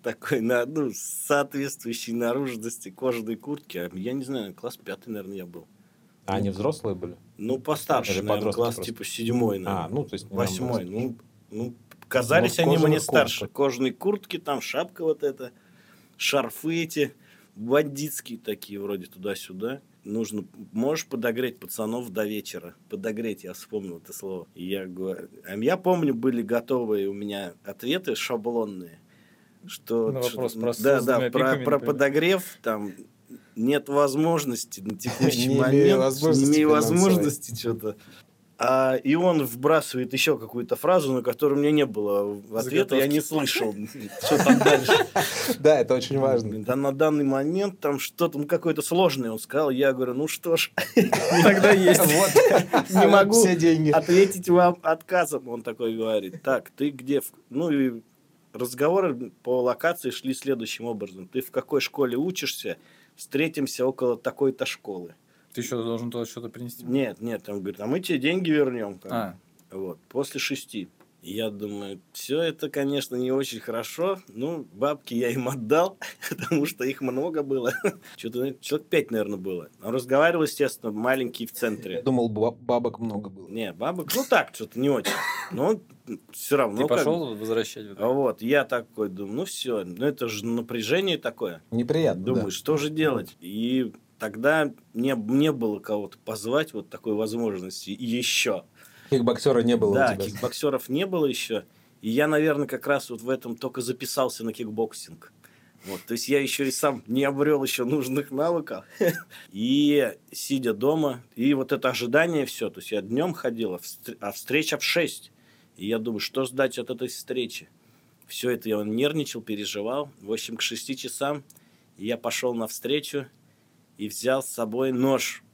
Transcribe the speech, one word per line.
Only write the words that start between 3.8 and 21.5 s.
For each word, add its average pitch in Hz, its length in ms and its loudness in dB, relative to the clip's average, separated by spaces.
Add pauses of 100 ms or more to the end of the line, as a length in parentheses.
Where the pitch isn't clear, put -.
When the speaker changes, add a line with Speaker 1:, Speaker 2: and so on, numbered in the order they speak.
Speaker 1:
я 98 200 -6
не 135 100 -6
знаю, 113 300 -8
класс 120 240 -10
пятый, - 320 -14
наверное, 98 280 -10
я 90 80 -12
был. 87 200 -18 (600)
Speaker 2:
А 98 100 -2
они 98 120 0
Speaker 1:
Ну, 95 60 -2
Speaker 2:
взрослые 113 400 -2
были? 87 220 -10 (200)
Speaker 1:
ну, 123 220 -4
постарше, 143 540 -2
Speaker 2:
Или 95 80 0
Speaker 1:
наверное, 104 180 0
Speaker 2:
подростки 104 180 0
Speaker 1:
класс 117 200 0
Speaker 2:
просто? 113 160 -8
Speaker 1:
типа - 120 -10
седьмой, 117 540 0
Speaker 2:
А, - 20 -4
Speaker 1:
наверное. 92 300 -4
Speaker 2:
ну, 139 140 -4
то - 100 -10
есть - 160 -10
не 98 60 -6
Speaker 1:
Восьмой. 117 480 -2
Speaker 2:
намного. 90 60 -10
Speaker 1:
Ну, 117 260 -4 (340)
ну, 117 240 -6 (340)
казались 131 500 4
Speaker 2:
Ну, - 60 4
в - 20 4
Speaker 1:
они 151 120 4
мне - 0 - (200)
Speaker 2:
кожаных 156 40 -2
Speaker 1:
старше. 135 380 2
Speaker 2:
куртках. - 160 -10
Speaker 1:
Кожаные 127 360 2
куртки, 190 460 -4
там 143 240 -4
шапка - 420 -6
вот 156 180 0
эта, 131 300 -4 (640)
шарфы 147 680 0
эти, 147 300 -2 (440)
бандитские 139 840 -2
такие 101 420 -10
вроде 101 260 -6
туда-сюда. 98 760 -8 (220)
Нужно, 104 420 -4 (260)
можешь 139 340 0
подогреть 120 520 -4